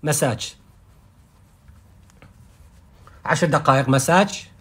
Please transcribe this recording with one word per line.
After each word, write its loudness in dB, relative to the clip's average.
مساج. -4
عشر 0
دقائق 2
مساج 0